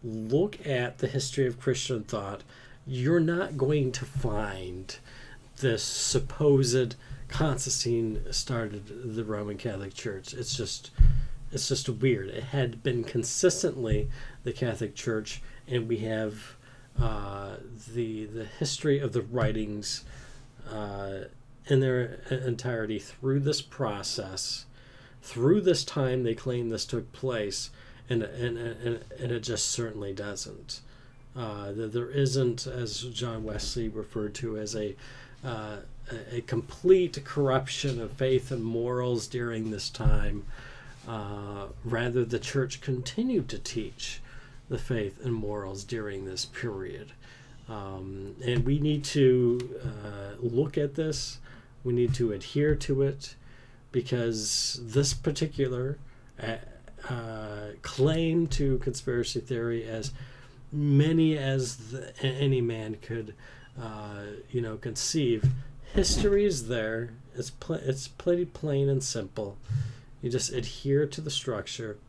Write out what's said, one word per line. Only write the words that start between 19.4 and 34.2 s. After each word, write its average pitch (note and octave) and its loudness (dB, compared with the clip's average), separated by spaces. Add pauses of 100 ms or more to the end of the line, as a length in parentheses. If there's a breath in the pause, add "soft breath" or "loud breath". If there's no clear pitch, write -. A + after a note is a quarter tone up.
uh, G2+ -6 (460)
in C3+ 6
their B2+ 2 (100)
e-, C3 0
entirety A2+ -2
through C3+ 0
this C3+ 2
process, G2 -4 (560 loud breath)
through D3 4
this F3 6
time B2+ 2
they A#2 2
claim B2 -2
this A2 -2
took - -4
place, A2+ -2 (400 loud breath)
and, A#2 2
and, A#2 -4
and, A#2 -4 (160)
and B2 -2
it A#2+ 0
just A2 -2
certainly G#2+ -4
doesn't. G2+ -8 (560 loud breath)
Uh, G#2 -6
th-, A2 -4
there A#2+ -2
isn't, C3 2
as A#2+ -6
John A#2 -4
Wesley A2 -2
referred G#2+ -4